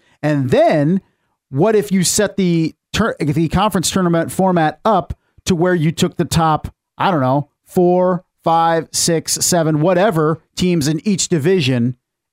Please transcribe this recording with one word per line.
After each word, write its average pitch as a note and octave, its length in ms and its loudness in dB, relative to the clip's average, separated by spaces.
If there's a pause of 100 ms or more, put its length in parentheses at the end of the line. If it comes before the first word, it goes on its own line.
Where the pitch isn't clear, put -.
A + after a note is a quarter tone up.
(220)
And D3 280 -2
then F#3 520 2 (480)
what G3 260 2
if G3+ 160 -2
you F#3 120 2
set - 340 -2
the E3+ 360 0 (200)
tur-, G3+ 260 -2
the D3+ 280 -2
conference F#3 420 -2
tournament E3+ 420 0
format F3 520 0
up G3+ 280 0 (320)
to F#3+ 100 0
where F3+ 200 0
you E3 180 0
took - 240 -2
the E3+ 80 -2
top, D#3 480 0 (240)
I F3 140 0
don't E3 100 0
know, C3+ 300 -2 (140)
four, F3+ 600 0 (180)
five, E3 500 0
six, - 420 -2
seven, D#3 460 0
whatever E3 600 0 (120)
teams F3 320 0
in D3+ 220 -2
each G3 200 -2
division, C3 680 0 (360)